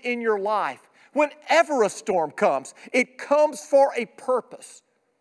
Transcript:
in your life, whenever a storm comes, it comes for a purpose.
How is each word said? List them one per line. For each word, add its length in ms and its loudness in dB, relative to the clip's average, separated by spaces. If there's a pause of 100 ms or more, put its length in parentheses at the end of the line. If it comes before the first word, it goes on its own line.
in 200 -4
your 180 0
life, 400 -4 (320)
whenever 720 0
a 80 0
storm 400 -4
comes, 440 -2 (180)
it 260 -2
comes 420 0
for 360 4
a 100 -4
purpose. 760 -6 (380)